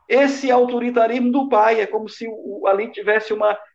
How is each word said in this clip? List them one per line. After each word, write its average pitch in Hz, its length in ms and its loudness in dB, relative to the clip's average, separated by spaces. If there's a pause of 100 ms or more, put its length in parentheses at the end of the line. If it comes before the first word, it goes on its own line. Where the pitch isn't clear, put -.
esse 269 440 2
autoritarismo 240 800 0
do 269 180 0
pai. 220 320 2
É 196 60 -2
como 220 200 -6
se 226 220 -14
o, 202 380 -8
ali 202 240 2
tivesse 214 420 -2
uma, 208 240 0 (180)